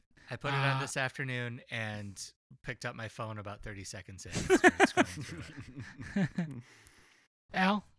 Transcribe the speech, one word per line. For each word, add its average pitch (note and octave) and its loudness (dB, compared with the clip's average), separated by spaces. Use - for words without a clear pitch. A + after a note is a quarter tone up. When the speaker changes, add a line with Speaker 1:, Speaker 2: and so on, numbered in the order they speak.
Speaker 1:
I B2 -4
put D3 -4
it C#3 2
on C3+ 4
Speaker 2:
Uh, C3+ 0
Speaker 1:
this C#3 -4
afternoon B2+ -2
and G#2 -4
picked - -8
up A#2+ -4
my A2+ -8
phone A2 -6
about G2+ -8
thirty G2+ -8
seconds F#2+ -12
in F2 -10
and - -2
started F4+ 8
scrolling - 0
through - -10
it. G3 4
Speaker 2:
<laughs> - -20
Al, F#3+ 4